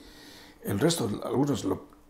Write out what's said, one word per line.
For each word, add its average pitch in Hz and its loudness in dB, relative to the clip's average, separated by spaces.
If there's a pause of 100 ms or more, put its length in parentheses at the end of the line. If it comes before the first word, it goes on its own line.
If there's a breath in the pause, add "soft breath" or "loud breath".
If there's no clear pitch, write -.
(640 loud breath)
el 101 -2
resto, 135 2 (160)
algunos 131 0
lo, - -2 (240)